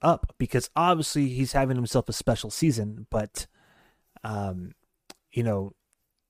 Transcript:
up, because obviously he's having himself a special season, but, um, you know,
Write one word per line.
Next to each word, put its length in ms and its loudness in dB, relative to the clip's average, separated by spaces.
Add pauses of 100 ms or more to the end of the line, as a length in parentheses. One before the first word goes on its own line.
up, 360 2
because 380 0
obviously 540 2
he's 240 -2
having 220 2
himself 320 0
a 60 -6
special 360 -2
season, 600 0
but, 380 -4 (760)
um, 500 -6 (580)
you 120 -2
know, 300 -2 (560)